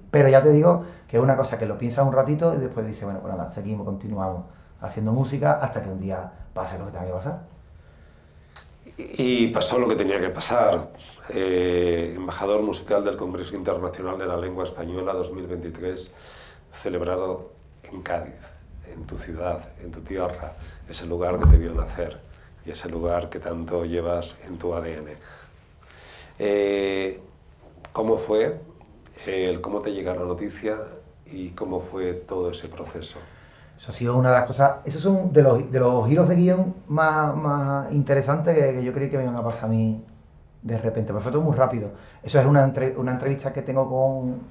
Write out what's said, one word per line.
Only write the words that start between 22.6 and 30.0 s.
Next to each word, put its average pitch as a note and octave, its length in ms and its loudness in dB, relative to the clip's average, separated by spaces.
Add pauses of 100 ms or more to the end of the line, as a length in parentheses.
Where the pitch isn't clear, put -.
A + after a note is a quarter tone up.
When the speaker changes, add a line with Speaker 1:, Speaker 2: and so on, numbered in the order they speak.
Speaker 2:
y E2 60 -12
ese E2 180 -10
lugar E2+ 400 -2
que F2 120 -10
tanto E2+ 440 -4
llevas E2+ 640 -4
en F2+ 120 -12
tu E2+ 160 -4
A E2+ 60 -4
D D#2+ 180 -8
N. D2+ 140 -14 (1300)
Eh, G2 840 0 (720)
¿cómo A2 240 0
fue? G#2+ 440 0 (640)
El, F#2 340 -2
¿cómo G#2 200 -4
te G#2+ 120 -4
llega F2+ 220 -4